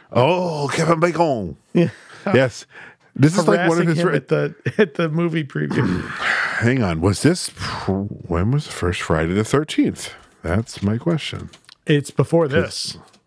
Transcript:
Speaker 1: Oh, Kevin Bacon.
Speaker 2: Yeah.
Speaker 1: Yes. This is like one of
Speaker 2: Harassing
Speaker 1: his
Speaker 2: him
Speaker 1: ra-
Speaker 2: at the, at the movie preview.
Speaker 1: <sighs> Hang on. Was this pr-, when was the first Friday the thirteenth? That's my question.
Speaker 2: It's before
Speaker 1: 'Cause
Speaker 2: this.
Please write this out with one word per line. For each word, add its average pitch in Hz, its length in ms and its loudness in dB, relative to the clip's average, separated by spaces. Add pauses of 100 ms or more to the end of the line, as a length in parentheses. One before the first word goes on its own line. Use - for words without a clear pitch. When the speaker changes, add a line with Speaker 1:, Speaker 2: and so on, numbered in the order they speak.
(120)
Speaker 1:
Oh, 151 600 2
Kevin 165 280 2
Bacon. 156 560 0 (160)
Speaker 2:
Yeah. 175 180 4 (360)
Speaker 1:
Yes. 135 400 2 (480)
This 156 220 4
is 165 120 2
like 175 200 4
one 165 120 4
of 165 60 2
Speaker 2:
Harassing - 20 2
Speaker 1:
his 160 100 2
Speaker 2:
him 170 100 2
Speaker 1:
ra- 151 60 0
Speaker 2:
at 147 140 -2
the, 151 260 0 (240)
at 214 160 2
the 165 140 -2
movie 160 360 -2
preview. 135 640 -2
Speaker 1:
<sighs> - 520 -4
Hang 123 220 2
on. 82 180 0
Was 95 220 0
this 170 340 0
pr-, - 360 -6
when 95 580 -2
was 147 160 0
the - 60 -14
first 87 300 -4
Friday 82 320 0
the 107 100 0
thirteenth? 151 680 -2 (300)
That's 92 400 -4
my 104 160 0
question. - 520 -4 (360)
Speaker 2:
It's 143 240 2
before 160 360 2
Speaker 1:
'Cause 131 60 -4
Speaker 2:
this. - 460 -2 (280)